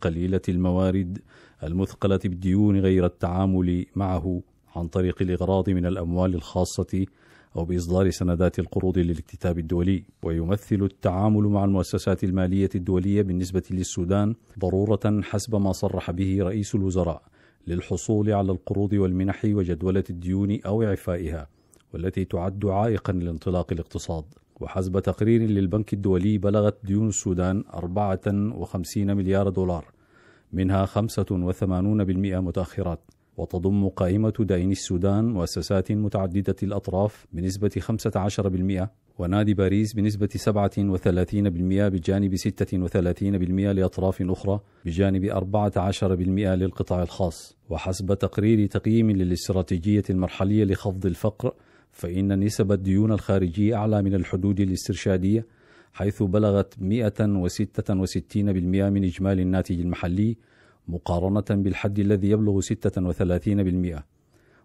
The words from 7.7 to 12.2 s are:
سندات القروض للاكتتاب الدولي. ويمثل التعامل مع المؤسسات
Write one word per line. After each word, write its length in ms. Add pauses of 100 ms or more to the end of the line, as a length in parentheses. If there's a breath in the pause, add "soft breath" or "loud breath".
سندات 480
القروض 400
للاكتتاب 600
الدولي. 460 (180)
ويمثل 600
التعامل 600
مع 220
المؤسسات 600